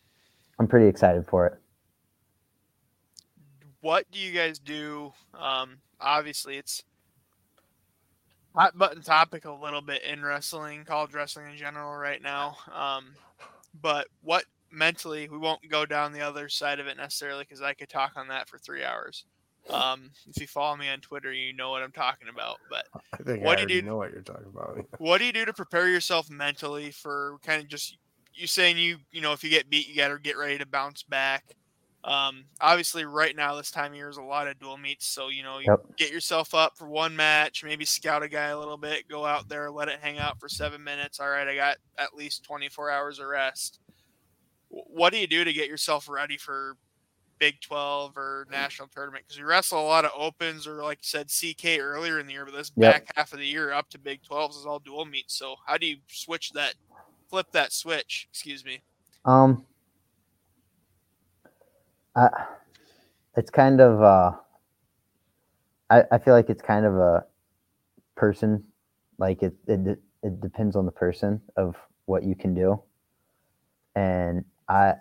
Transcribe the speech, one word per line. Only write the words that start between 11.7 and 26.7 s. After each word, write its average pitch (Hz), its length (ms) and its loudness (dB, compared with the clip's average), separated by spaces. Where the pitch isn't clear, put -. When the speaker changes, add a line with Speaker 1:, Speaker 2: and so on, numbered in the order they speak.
Speaker 2:
right 143 260 -8
now. 143 360 -8
Um, 139 420 -8
but 147 260 -2
what 160 220 0
mentally, 156 600 -4
we 151 80 -14
won't 160 320 -4
go 151 160 0
down 147 260 -4
the 147 100 -12
other 147 280 -8
side 143 300 -4
of 139 80 -10
it 135 100 -10
necessarily 139 480 -10
'cause 135 160 -20
I 139 120 -6
could 139 160 -16
talk 143 280 -6
on 135 100 -14
that 131 220 -8
for - 80 -20
three 139 260 -12
hours. - 400 -10
Um, 131 420 -6
if 147 140 -10
you 143 60 -12
follow 147 280 -4
me 143 140 -8
on 135 100 -8
Twitter, 139 320 -12
you 131 220 -8
know 131 180 -10
what 131 120 -6
I'm 135 80 -12
talking 131 360 -6
about. 113 320 -12
But 120 160 -8
Speaker 3:
I - 100 -14
think 110 200 -6
Speaker 2:
what 170 160 2
Speaker 3:
I 196 60 -2
Speaker 2:
do 190 80 -4
you 180 60 0
Speaker 3:
already - 20 -2
Speaker 2:
do 185 60 -12
Speaker 3:
know 110 100 -8
what 101 140 -8
you're - 120 -18
talking - 240 -18
about. - 440 -14
<laughs> - 60 -20
Speaker 2:
what 170 220 2
do 240 60 0
you 240 80 -4
do 220 120 -2
to 214 80 -4
prepare 175 340 -2
yourself 170 420 0
mentally 147 640 -8